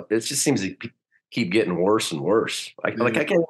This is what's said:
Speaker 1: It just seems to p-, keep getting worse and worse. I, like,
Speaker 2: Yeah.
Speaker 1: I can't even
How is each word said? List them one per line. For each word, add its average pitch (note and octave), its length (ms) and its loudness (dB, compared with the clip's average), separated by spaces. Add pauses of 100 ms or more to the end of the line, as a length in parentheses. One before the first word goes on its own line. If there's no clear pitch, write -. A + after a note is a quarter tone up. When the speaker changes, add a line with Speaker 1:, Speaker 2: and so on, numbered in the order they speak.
Speaker 1:
It A2 120 2
just C#3 200 -2
seems B2+ 220 2
to F#2 100 -4
p-, - 160 -12 (420)
keep G2+ 200 -2
getting F2+ 260 2
worse G#2 340 2
and D2+ 100 -4
worse. - 520 0 (100)
I, - 120 -2
like, A#2+ 180 0
Speaker 2:
Yeah. D3+ 80 0
Speaker 1:
I - 40 0
can't E3+ 180 2
even - 60 -4